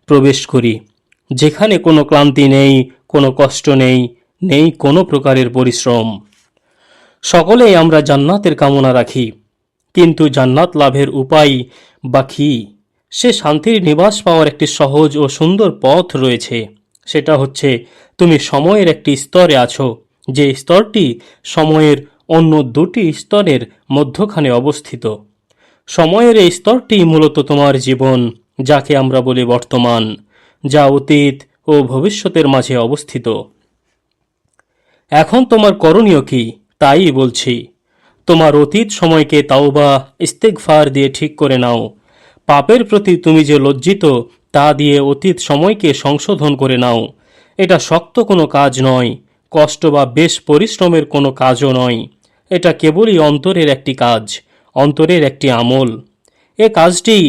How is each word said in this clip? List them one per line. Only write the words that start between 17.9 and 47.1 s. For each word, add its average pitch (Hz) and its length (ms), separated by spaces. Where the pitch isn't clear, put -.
তুমি 170 220
সময়ের 175 460
একটি 151 300
স্তরে 170 400
আছো, 123 300
যে 139 180
স্তরটি 202 500
সময়ের 156 520
অন্য 165 240
দুটি 180 320
স্তরের 180 480
মধ্যখানে 147 600
অবস্থিত। 123 540
সময়ের 214 480
এই 175 140
স্তরটি 233 540
মূলত 156 340
তোমার 143 400
জীবন, 131 400
যাকে 139 380
আমরা 131 240
বলি 127 240
বর্তমান, 120 580
যা 143 240
অতীত 139 500
ও 156 60
ভবিষ্যতের 156 640
মাঝে 131 300
অবস্থিত। 120 500
এখন 160 340
তোমার 208 320
করণীয় 175 440
কি, 127 220
তাই 147 320
বলছি। 127 420
তোমার 160 280
অতীত 147 360
সময়কে 156 520
তাওবা, 143 460
ইস্তেগফার 156 720
দিয়ে 139 180
ঠিক 151 260
করে 135 220
নাও। 120 240
পাপের 214 360
প্রতি 202 340
তুমি 160 260
যে 147 160
লজ্জিত, 139 440
তা 143 220
দিয়ে 143 280
অতীত 143 380
সময়কে 175 560
সংশোধন 147 600
করে 131 220
নাও। 120 240